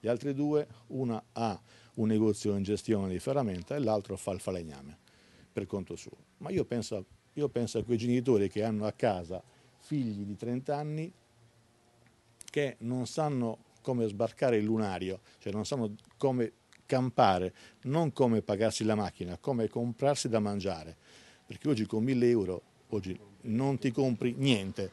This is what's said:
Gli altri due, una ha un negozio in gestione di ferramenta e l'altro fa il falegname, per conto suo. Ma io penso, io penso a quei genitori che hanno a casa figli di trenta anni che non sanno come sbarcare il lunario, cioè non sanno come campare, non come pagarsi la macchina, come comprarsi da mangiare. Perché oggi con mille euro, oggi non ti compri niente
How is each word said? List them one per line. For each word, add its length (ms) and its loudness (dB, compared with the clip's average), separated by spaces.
Gli 80 -4
altri 240 0
due, 340 2
una 340 -2
ha 280 -2
un 120 2
negozio 500 4
in 60 0
gestione 460 0
di 100 -2
ferramenta 560 -2
e 60 -4
l'altro 360 0
fa 160 -6
il 80 -6
falegname, 560 -8
per 140 -4
conto 300 -6
suo. 200 -16
Ma 120 -8
io 140 0
penso, 400 -4
io 140 -2
penso 300 0
a 40 0
quei 160 0
genitori 500 4
che 140 -2
hanno 240 -2
a 60 -2
casa 500 -2
figli 440 -4
di 120 -8
trenta 400 -4
anni 340 -6
che 300 -2
non 260 -4
sanno 520 -2
come 260 0
sbarcare 520 0
il 60 2
lunario, 560 0
cioè 140 -8
non 120 -4
sanno 300 -4
come 360 0
campare, 680 4
non 300 0
come 300 4
pagarsi 420 0
la 100 4
macchina, 420 -4
come 320 0
comprarsi 600 0
da 100 2
mangiare. 580 -2
Perché 220 -6
oggi 180 2
con 180 0
mille 240 4
euro, 340 2
oggi 280 -4
non 360 0
ti 120 0
compri 460 0
niente 560 2